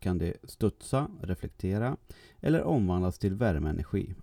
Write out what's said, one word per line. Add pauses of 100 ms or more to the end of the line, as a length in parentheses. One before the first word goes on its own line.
kan
det
studsa, (120)
reflektera (440)
eller
omvandlas
till
värmeenergi,